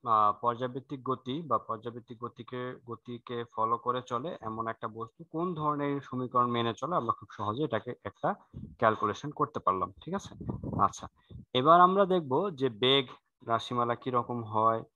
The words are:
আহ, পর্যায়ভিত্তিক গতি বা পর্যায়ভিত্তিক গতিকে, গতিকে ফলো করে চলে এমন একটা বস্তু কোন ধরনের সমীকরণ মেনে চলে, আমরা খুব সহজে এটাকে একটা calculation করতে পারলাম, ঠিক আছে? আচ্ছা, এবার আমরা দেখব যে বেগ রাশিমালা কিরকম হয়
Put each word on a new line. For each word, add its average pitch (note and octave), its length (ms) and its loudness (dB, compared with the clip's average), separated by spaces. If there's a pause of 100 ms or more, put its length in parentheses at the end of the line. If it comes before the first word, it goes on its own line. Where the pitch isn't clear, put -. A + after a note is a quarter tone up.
আহ, G#2+ 280 6 (100)
পর্যায়ভিত্তিক B2 580 -4 (100)
গতি B2+ 400 -4
বা A2 80 4
পর্যায়ভিত্তিক A#2 640 -8
গতিকে, B2 380 -10 (240)
গতিকে A#2 580 -10 (100)
ফলো A2+ 240 0
করে B2 220 -2 (100)
চলে B2+ 200 -4 (100)
এমন A2+ 280 -6
একটা A2+ 200 -6
বস্তু A2+ 360 -12
কোন E3 300 -4
ধরনের C#3+ 460 -2
সমীকরণ B2 500 0
মেনে A#2 240 0
চলে, D#3 220 -4
আমরা A2+ 160 0
খুব - 240 -6
সহজে G#2+ 280 -4
এটাকে A#2+ 260 -4 (140)
একটা - 300 -4 (460)
calculation G#2+ 500 2
করতে - 360 -2
পারলাম, F2+ 220 0 (140)
ঠিক B2 120 -8
আছে? - 180 -8 (540)
আচ্ছা, - 200 -4 (460)
এবার D#3 280 8
আমরা F#3+ 260 8
দেখব F3 260 0 (180)
যে C3+ 180 -2
বেগ B2+ 360 4 (420)
রাশিমালা A#2+ 480 0
কিরকম A#2+ 480 -2
হয় A2 380 2 (160)